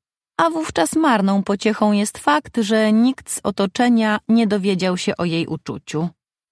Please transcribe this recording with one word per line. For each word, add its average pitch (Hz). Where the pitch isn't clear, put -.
A 330
wówczas 320
marną 202
pociechą 208
jest 208
fakt, -
że 220
nikt 240
z -
otoczenia 214
nie 226
dowiedział 185
się -
o 175
jej 165
uczuciu. 156